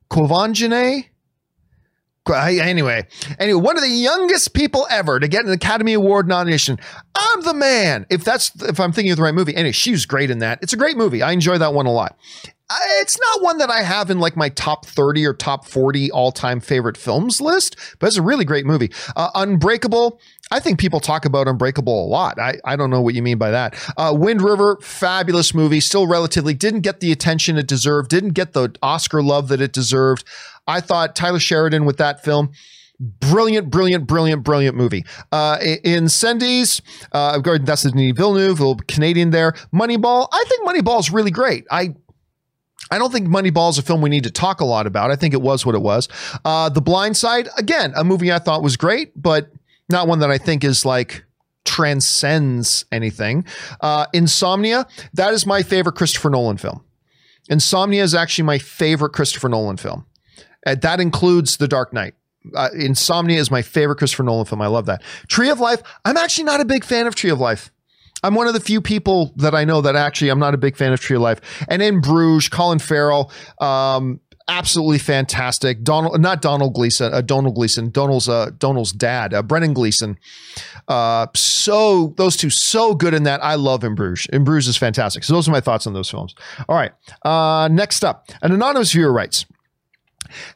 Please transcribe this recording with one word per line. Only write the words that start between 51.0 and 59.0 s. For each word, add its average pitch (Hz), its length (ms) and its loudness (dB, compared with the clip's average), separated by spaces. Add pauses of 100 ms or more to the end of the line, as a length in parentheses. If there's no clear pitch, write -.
transcends 143 1300 0
anything. 113 520 -2 (360)
Uh, 151 320 0
Insomnia, 196 760 0 (260)
that 190 220 0
is 220 100 -2
my 196 180 2
favorite 180 340 0
Christopher 156 340 0
Nolan 120 260 0
film. - 280 -10 (640)
Insomnia 196 560 2
is 170 100 2
actually 170 300 0
my 147 140 2
favorite 151 520 -2